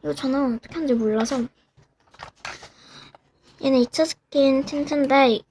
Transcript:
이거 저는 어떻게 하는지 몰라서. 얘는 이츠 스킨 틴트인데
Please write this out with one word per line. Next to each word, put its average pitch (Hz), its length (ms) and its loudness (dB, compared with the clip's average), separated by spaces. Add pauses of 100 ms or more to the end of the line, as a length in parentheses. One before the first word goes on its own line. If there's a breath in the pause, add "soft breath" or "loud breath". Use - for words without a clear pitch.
이거 302 120 -6
저는 269 400 -2
어떻게 - 180 -16
하는지 294 220 -2
몰라서. 220 440 -2 (2250 loud breath)
얘는 269 160 4
이츠 247 260 0
스킨 277 600 0
틴트인데 277 760 2 (120)